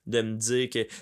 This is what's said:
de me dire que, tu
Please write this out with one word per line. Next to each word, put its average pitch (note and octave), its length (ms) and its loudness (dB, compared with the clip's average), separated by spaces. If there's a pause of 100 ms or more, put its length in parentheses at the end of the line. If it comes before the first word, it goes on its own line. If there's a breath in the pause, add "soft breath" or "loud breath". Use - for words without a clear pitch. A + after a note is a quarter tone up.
de A#2 140 2
me A2 160 0
dire B2 320 2
que, A#2 140 -2
tu G#2+ 60 -4 (140 loud breath)